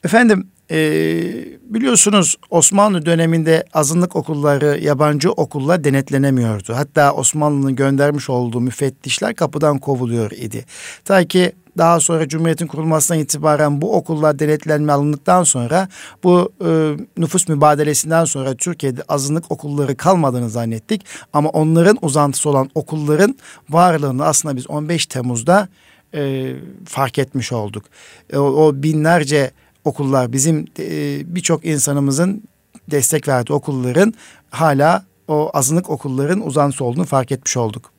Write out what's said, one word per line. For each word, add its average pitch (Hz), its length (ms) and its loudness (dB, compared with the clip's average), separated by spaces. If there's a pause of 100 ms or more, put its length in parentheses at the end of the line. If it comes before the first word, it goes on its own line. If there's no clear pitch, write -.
Efendim, 214 420 4 (240)
e, 160 80 0 (840)
biliyorsunuz 226 760 0 (140)
Osmanlı 185 560 2
döneminde 165 580 2 (100)
azınlık 165 420 0
okulları 147 640 0
yabancı 147 520 2
okulla 151 520 -2
denetlenemiyordu. 135 920 0
Hatta 143 380 2
Osmanlı'nın 139 640 0
göndermiş 139 540 0
olduğu 123 300 -2
müfettişler 131 720 -4
kapıdan 147 440 0
kovuluyor 120 520 -2
idi. 113 340 -10 (400)
Ta 190 200 4
ki 180 280 2 (260)
daha 165 220 4
sonra 160 280 0
Cumhuriyet'in 160 380 -2
kurulmasından 156 540 0
itibaren 147 600 0
bu 202 160 0
okullar 151 420 0
denetlenme 151 540 0
alındıktan 147 500 2
sonra 156 460 0 (360)
bu, 180 280 4 (120)
e, 170 40 0 (480)
nüfus 170 320 -2
mübadelesinden 151 760 2
sonra 135 300 -4
Türkiye'de 139 540 -4
azınlık 147 420 -2
okulları 143 460 -4
kalmadığını 135 540 0
zannettik. 113 560 -6 (260)
Ama 151 160 0
onların 165 540 4
uzantısı 147 480 0
olan 135 240 0
okulların 156 600 0 (360)
varlığını 151 540 2
aslında 147 320 0
biz 123 140 -10
on 151 180 -6
beş 165 180 -2
Temmuz'da, 131 640 0 (460)
e, 135 380 -4 (340)
fark 135 320 -2
etmiş 131 340 -4
olduk. 107 320 -6 (480)
E, 143 60 -2
o, 143 40 2 (240)
o 139 160 2
binlerce 151 680 2 (340)
okullar 135 480 0
bizim, 156 340 0 (120)
e, 160 60 -8 (500)
birçok 165 300 -4
insanımızın 143 800 0 (480)
destek 147 380 0
verdiği 127 240 0
okulların 139 600 0 (360)
hala 156 520 2 (260)
o 151 260 0
azınlık 151 360 0
okulların 147 560 -4
uzantısı 143 380 -2
olduğunu 127 200 -2
fark 135 280 0
etmiş - 240 -6
olduk. 117 420 -4